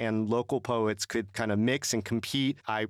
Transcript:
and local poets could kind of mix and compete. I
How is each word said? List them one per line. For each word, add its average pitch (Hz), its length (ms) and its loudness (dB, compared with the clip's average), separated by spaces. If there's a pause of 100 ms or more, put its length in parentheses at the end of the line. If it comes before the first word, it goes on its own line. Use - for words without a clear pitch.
and 110 280 0
local 120 320 0
poets 110 460 0
could 101 260 -2
kind 110 200 0
of 101 80 4
mix 123 340 2
and 110 100 0
compete. 135 640 -2
I 110 240 -2